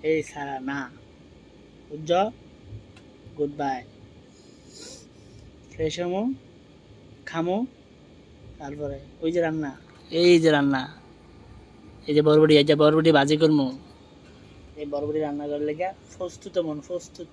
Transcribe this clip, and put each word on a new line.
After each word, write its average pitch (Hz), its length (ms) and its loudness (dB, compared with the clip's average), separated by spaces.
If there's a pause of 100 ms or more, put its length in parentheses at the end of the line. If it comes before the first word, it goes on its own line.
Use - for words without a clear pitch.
এই 160 100 0 (100)
ছাড়া 139 280 -10 (120)
না, 139 100 -6 (1080)
বুঝছ? 151 240 -8 (1300)
গুড 143 140 -4 (100)
বাই। 135 180 -6 (1900)
ফ্রেশ 160 300 -6
হমো, 180 200 -4 (1080)
খামো, 170 280 -4 (1000)
তারপরে 143 380 -10 (260)
ওই 165 120 0
যে 175 100 2
রান্না, 156 260 -4 (400)
এই 175 220 4 (100)
যে 160 120 6
রান্না, 139 260 2 (1300)
এই 151 80 -2
যে 151 120 4
বরবটি, 156 340 6
এই 143 80 4
যে 147 120 6
বরবটি 160 360 4
ভাজি 143 240 2
করমু, 151 260 4 (1120)
এই 151 140 -10
বরবটি 151 320 -4
রান্না 147 260 -8
করলে 147 280 -4
গিয়া 180 120 -4 (220)
প্রস্তুত 180 420 -12 (100)
মন, 151 120 -8 (100)
প্রস্তুত। 175 460 -12